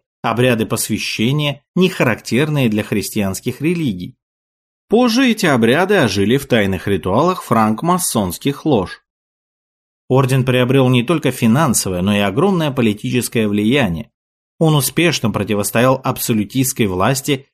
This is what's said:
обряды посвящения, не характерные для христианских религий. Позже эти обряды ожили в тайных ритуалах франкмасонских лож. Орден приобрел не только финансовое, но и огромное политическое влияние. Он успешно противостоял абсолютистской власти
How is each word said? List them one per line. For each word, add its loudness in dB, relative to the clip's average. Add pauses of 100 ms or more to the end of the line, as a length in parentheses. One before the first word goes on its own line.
(220)
обряды 0
посвящения, -4 (120)
не 4
характерные 0
для 0
христианских -4
религий. -4 (680)
Позже 2
эти 0
обряды 4
ожили 2
в -6
тайных 0
ритуалах 0
франкмасонских -2
лож. 0 (1080)
Орден 2
приобрел 2
не 4
только 0
финансовое, 0
но 2
и 2
огромное 0
политическое -2
влияние. 0 (480)
Он 4
успешно 0
противостоял 0
абсолютистской -2
власти -2